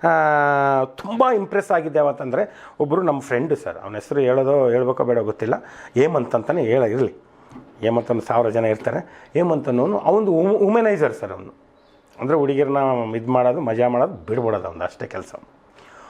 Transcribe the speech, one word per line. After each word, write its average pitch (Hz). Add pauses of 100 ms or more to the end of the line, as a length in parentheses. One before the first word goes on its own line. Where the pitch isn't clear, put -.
ಆ, 147
ತುಂಬ 226
ಇಂಪ್ರೆಸ್ 202
ಆಗಿದ್ದೆ 156
ಯಾವತ್ತಂದರೆ, 143 (120)
ಒಬ್ಬರು 160
ನಮ್ಮ 147
ಫ್ರೆಂಡು 139
ಸರ್, 82
ಅವನ 98
ಹೆಸರು 139
ಹೇಳೋದೋ 131
ಹೇಳ್ಬೇಕೋ 123
ಬೇಡ 120
ಗೊತ್ತಿಲ್ಲ, 110 (400)
ಹೇಮಂತ್ 135
ಅಂತಲೇ 143
ಹೇಳ 123
ಇರಲಿ, 117 (640)
ಹೇಮಂತ್ 113
ಒಂದು 113
ಸಾವಿರ 117
ಜನ 113
ಇರ್ತಾರೆ. -
ಹೇಮಂತ್ 160
ಅನ್ನೋನು 139
ಅವನು 196
ವು-, 196
ವುಮೆನೈಸರ್ 202
ಸರ್ 95
ಅವನು, 92 (640)
ಅಂದರೆ 139
ಹುಡುಗಿರನ್ನ 139 (400)
ಇದು 113
ಮಾಡೋದು, 127
ಮಜಾ 120
ಮಾಡೋದು, 127
ಬಿಡ್ಬಿಡೋದು 107
ಅವ್ನು 85
ಅಷ್ಟೇ -
ಕೆಲಸ. - (760)